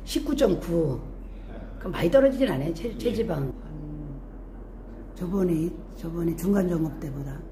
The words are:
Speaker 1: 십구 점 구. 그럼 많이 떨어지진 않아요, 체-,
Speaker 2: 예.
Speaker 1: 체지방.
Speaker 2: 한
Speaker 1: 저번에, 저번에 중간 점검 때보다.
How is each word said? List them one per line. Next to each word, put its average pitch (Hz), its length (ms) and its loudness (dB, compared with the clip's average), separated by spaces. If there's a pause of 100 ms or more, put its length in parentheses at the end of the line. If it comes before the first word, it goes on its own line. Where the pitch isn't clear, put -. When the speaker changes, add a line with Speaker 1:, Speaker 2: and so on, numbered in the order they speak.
Speaker 1:
십구 - 300 0
점 220 240 6
구. 160 400 0 (800)
그럼 185 140 -6
많이 - 180 2
떨어지진 269 400 8
않아요, 151 220 0
체-, 233 160 -6
Speaker 2:
예. 208 80 -6
Speaker 1:
체지방. 208 440 0
Speaker 2:
한 135 120 -2 (1600)
Speaker 1:
저번에, 175 540 2 (280)
저번에 170 380 -2
중간 190 320 4
점검 165 320 0
때보다. 139 400 -6 (140)